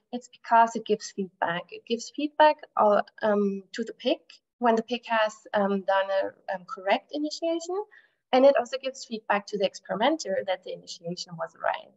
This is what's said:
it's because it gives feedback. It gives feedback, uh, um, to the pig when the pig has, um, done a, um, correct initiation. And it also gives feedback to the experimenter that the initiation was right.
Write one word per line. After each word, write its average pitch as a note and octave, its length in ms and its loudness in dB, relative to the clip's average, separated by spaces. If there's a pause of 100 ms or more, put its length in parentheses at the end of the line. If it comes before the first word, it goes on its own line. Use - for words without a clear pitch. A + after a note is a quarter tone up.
(120)
it's B3 160 -8
because A#3 480 2
it A3 100 -6
gives - 260 -2
feedback. F3+ 600 -4
It - 160 -18
gives A3+ 260 -4
feedback, D4+ 440 4 (180)
uh, G#3 280 4 (200)
um, G3+ 480 0
to A3+ 140 -8
the - 80 -14
pig - 260 -2 (400)
when A#3 160 2
the A3+ 80 0
pig A#3+ 220 -8
has, A3 280 0 (200)
um, G3 280 2
done F#3+ 300 0
a, G3 420 -4
um, F#3 140 -10
correct G3 460 -2
initiation. E4 720 -4 (480)
And C4 120 6
it C#4 120 8
also A#3+ 240 -4
gives C4 220 -10
feedback G#3+ 440 -4
to G#3 100 -6
the F#3+ 80 0
experimenter G3 720 -2 (100)
that F#3 160 -4
the F#3 80 -10
initiation F3 640 -12
was E3 260 -8
right. - 360 -4